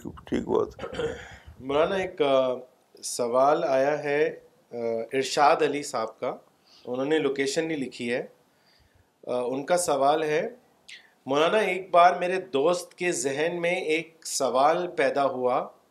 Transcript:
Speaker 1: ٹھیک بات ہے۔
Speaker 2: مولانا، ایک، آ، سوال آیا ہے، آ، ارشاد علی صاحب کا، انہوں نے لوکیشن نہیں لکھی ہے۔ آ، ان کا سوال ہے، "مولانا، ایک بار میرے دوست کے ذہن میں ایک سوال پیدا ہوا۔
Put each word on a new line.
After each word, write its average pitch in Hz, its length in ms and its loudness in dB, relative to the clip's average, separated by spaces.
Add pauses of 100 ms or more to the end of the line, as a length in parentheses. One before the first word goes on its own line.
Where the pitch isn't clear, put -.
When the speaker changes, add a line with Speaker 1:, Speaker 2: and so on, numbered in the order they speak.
(260)
Speaker 1:
ٹھیک - 220 -4
بات - 520 -4
ہے۔ - 180 -4 (420)
Speaker 2:
مولانا، 147 360 0
ایک، 185 260 -4
آ، 135 280 4 (540)
سوال 131 600 2
آیا 143 400 0
ہے، 147 360 0 (320)
آ، - 40 -12 (380)
ارشاد 139 480 4
علی 143 220 0
صاحب 113 360 -6
کا، 143 180 -6 (480)
انہوں 127 200 -4
نے 156 140 2
لوکیشن 139 480 -2
نہیں 160 100 -4
لکھی 120 360 -6
ہے۔ 151 140 -4 (1000)
آ، 123 140 -2
ان 131 240 -4
کا 175 120 2
سوال 147 460 2
ہے، 156 320 -2 (720)
"مولانا، 156 320 2
ایک 190 340 -2
بار 175 280 8
میرے 180 220 -2
دوست 170 520 0
کے 180 180 -2
ذہن 151 500 -2
میں 170 140 0
ایک 160 520 -4
سوال 143 600 2
پیدا 139 380 0
ہوا۔ 127 420 0 (240)